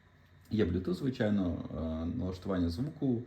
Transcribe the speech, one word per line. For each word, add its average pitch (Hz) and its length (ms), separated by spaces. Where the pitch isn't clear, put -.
Є 107 140
Bluetooth, 90 280
звичайно, 104 800
е, - 40
налаштування 92 520
звуку, 123 580